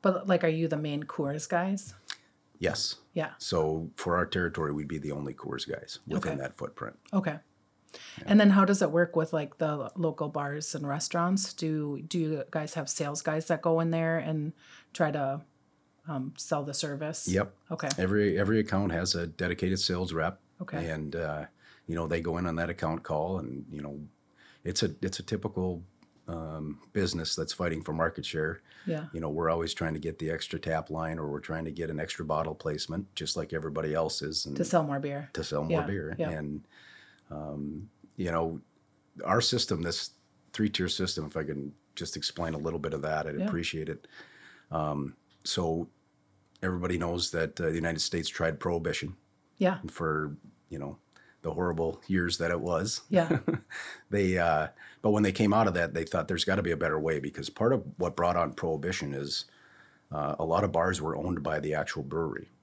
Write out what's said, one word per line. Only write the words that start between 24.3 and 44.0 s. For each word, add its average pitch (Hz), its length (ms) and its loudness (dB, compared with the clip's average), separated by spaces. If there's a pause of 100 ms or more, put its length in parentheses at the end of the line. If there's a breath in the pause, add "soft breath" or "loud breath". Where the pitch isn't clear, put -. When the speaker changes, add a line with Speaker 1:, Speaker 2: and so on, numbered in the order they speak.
Speaker 2:
it's 87 180 0
a, 90 80 2 (120)
it's 92 180 -2
a - 20 -12
typical, 92 600 -2 (460)
um, 78 520 -6 (120)
business 87 440 0
that's 80 160 -4
fighting 82 300 -2
for 78 100 -6
market 82 340 0
share. 80 340 -2 (240 loud breath)
Speaker 1:
Yeah. 160 280 -4
Speaker 2:
You 85 80 -6
know, 80 80 -2
we're 80 220 0
always 82 240 0
trying 80 200 -2
to 76 60 -4
get 78 180 -4
the 80 120 -2
extra 82 280 -4
tap 78 320 -2
line 80 300 -2
or 76 100 -4
we're 73 100 -4
trying 80 260 -4
to 80 40 -4
get 78 180 -4
an 78 120 -4
extra 80 240 -6
bottle 78 300 0
placement, 80 600 -4
just - 220 -4
like 80 160 -4
everybody 78 420 -2
else 80 280 0
is. - 240 -4
And 71 100 -6
Speaker 1:
To 175 80 0
sell 165 180 4
more 143 160 -2
beer. 143 360 -6
Speaker 2:
To - 100 -4
sell 73 180 -2
more 80 200 2
Speaker 1:
Yeah, 80 40 -2
Speaker 2:
beer. 82 320 -4
Speaker 1:
yeah. 165 120 0
Speaker 2:
And, 76 360 -6 (640 loud breath)
um, 76 580 -8 (280)
you 90 160 -2
know, 82 280 0 (640)
our 107 160 6
system, 107 420 2
this - 280 -2 (420)
three-tier 101 360 0
system, 85 380 -2
if 71 100 -8
I 80 80 -2
can 71 280 -6 (220)
just - 220 -6
explain 80 380 -4
a 76 40 -4
little 82 220 -2
bit 76 120 -4
of 73 100 -4
that, 78 240 0
I'd 76 120 -4
Speaker 1:
Yeah. 190 80 0
Speaker 2:
appreciate 82 420 -2
it. - 180 -10 (640 loud breath)